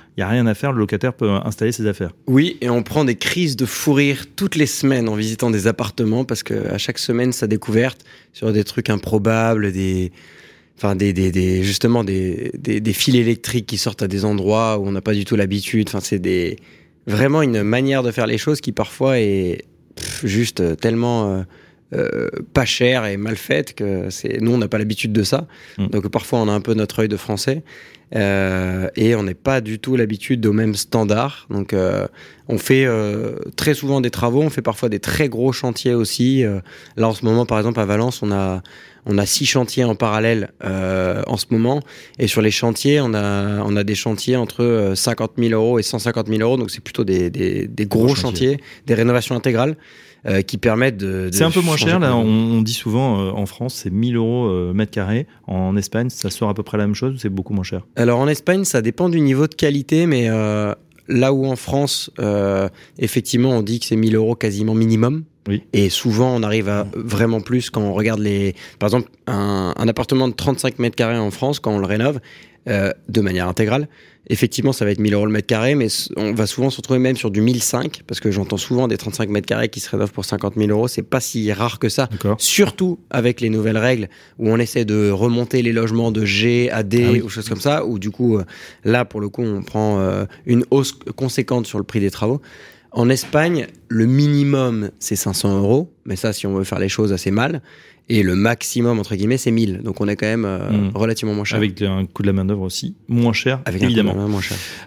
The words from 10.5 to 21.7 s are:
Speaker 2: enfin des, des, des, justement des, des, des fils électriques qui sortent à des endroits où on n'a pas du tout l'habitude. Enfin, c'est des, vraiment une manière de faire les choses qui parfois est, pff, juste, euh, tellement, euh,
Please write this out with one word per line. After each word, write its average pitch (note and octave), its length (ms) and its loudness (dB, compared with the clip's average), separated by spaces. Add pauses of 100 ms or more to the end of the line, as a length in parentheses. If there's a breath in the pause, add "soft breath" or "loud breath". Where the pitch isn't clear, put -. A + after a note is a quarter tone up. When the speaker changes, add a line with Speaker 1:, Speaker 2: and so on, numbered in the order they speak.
Speaker 2:
enfin G2+ 200 0
des, G2+ 160 2
des, F#2 180 2
des, F#2 320 2
justement A#2 400 2
des, F#2 560 -2
des, A2 220 -2
des A2 120 0
fils B2+ 220 2
électriques A#2 520 2
qui A2 100 -6
sortent - 260 -4
à G2 60 -2
des G2 160 -2
endroits G#2+ 540 2
où G2 100 -2
on - 20 -2
n'a G2 100 -2
pas G#2+ 140 0
du G2+ 100 0
tout A2 120 0
l'habitude. G2+ 520 0
Enfin, G2+ 120 -6
c'est G2+ 180 -2
des, F2+ 380 -2 (500 loud breath)
vraiment C3+ 340 2
une A#2 220 2
manière B2+ 400 2
de A#2+ 80 0
faire A2+ 160 0
les A2+ 100 0
choses D3+ 240 0
qui B2 120 -6
parfois C3 480 0
est, F#2+ 440 0 (300)
pff, - 320 -8
juste, A2 320 0
euh, E2+ 160 2
tellement, A#2 580 0
euh, F#2+ 100 -2 (520 loud breath)